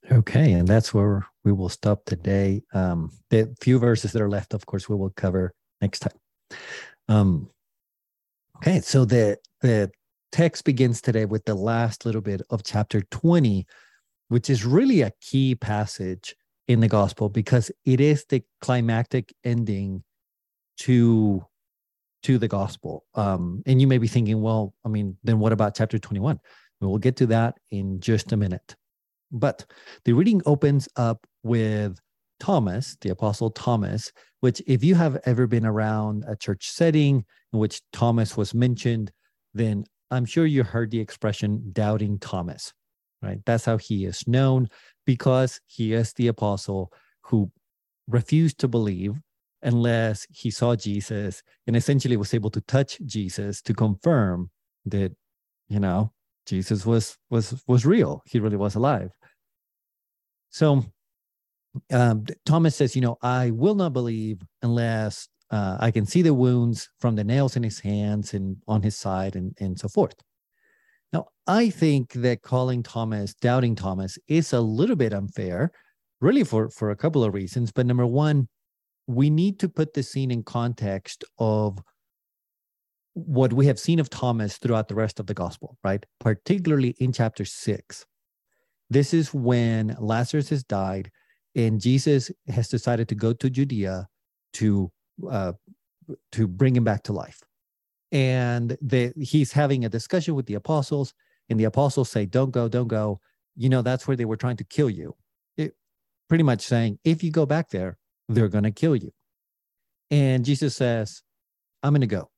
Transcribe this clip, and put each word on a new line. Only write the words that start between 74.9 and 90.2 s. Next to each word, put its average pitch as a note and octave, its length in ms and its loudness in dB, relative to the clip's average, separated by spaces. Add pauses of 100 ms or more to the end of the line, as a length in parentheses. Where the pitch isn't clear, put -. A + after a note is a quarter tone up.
bit A2+ 160 0
unfair, G2 580 -4 (480)
really A3+ 240 4
for, A2 260 0
for G#2+ 220 -4
a G2+ 60 -4
couple D3+ 260 0
of G#2 100 0
reasons. G2+ 380 -4
But B2+ 140 0
number B2 200 2
one, C#3+ 440 0 (580)
we C3 220 2
need F#3 300 0
to F#3 100 -2
put D#3 240 -4
the C#3 100 -4
scene C3+ 280 -4
in A#2 120 -4
context A#2 800 -6 (140)
of G#2+ 420 0 (1300)
what C3 400 0
we C#3 140 4
have B2+ 120 2
seen E3+ 200 0
of C#3 100 -2
Thomas A2+ 480 -4
throughout A2+ 320 -2
the G2+ 60 -8
rest A2 260 -4
of F#2+ 60 -10
the G2+ 60 -8
gospel, - 480 -10
right? G2 240 -2 (140)
Particularly D3 720 0 (100)
in B2+ 140 0
chapter A2 320 -2
six. - 600 -8 (840)
This C#3 240 2
is D#3+ 200 0
when A#2 640 0
Lazarus A#2 500 -2